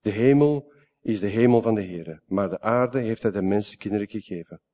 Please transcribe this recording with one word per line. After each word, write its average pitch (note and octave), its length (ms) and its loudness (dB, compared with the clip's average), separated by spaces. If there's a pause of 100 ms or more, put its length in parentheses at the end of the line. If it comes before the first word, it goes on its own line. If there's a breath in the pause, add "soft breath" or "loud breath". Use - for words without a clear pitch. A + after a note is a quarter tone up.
De G#2+ 80 -2
hemel C#3 600 2 (300 soft breath)
is A2 180 -4
de G2 80 -2
hemel A#2 340 4
van A2+ 140 2
de G2+ 80 -2
Heere, E2 420 -12
maar F#2+ 240 -2
de F2+ 120 -8
aarde B2 380 0
heeft A2+ 240 -6
hij A2 80 0
de G2 100 -4
mensenkinderen G2+ 680 -4
gegeven. F2 520 -12 (120)